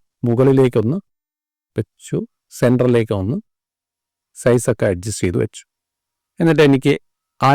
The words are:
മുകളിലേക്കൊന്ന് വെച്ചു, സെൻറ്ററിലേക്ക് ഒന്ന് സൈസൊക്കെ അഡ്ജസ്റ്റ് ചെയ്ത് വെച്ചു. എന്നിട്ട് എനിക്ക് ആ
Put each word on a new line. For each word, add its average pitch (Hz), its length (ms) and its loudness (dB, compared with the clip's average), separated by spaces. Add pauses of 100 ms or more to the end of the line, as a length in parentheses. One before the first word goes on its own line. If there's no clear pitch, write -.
(280)
മുകളിലേക്കൊന്ന് 127 680 2 (840)
വെച്ചു, - 380 -10 (420)
സെൻറ്ററിലേക്ക് 123 600 2
ഒന്ന് 110 160 -6 (1040)
സൈസൊക്കെ 120 500 0
അഡ്ജസ്റ്റ് 101 340 -8
ചെയ്ത് 90 180 -4
വെച്ചു. - 200 -12 (760)
എന്നിട്ട് 160 300 2
എനിക്ക് 139 240 2 (540)
ആ - 80 4